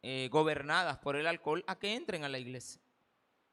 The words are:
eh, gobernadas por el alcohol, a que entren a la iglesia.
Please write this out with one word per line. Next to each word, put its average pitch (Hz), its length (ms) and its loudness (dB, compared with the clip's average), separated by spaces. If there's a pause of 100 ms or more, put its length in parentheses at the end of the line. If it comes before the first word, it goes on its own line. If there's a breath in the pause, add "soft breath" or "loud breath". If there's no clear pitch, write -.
eh, 131 280 -2
gobernadas 151 680 4
por 139 160 0
el 151 120 2
alcohol, 170 400 0
a 185 100 -4
que 208 180 -2
entren 214 280 -4
a 143 60 -4
la 135 100 -4
iglesia. 123 400 -10 (720)